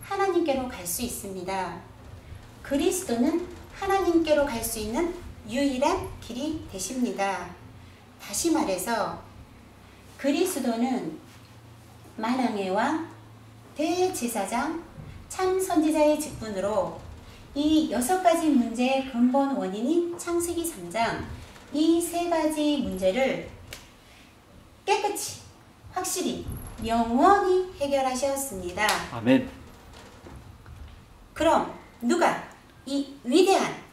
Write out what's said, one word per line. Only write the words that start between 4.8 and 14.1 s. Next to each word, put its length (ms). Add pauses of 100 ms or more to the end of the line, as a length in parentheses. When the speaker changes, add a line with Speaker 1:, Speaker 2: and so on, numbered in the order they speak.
Speaker 1:
있는 340 (360)
유일한 580 (140)
길이 500
되십니다. 800 (720)
다시 300
말해서 680 (1000)
그리스도는 1000 (1000)
만왕의 540
왕, 400 (680)
대제사장, 1080 (460)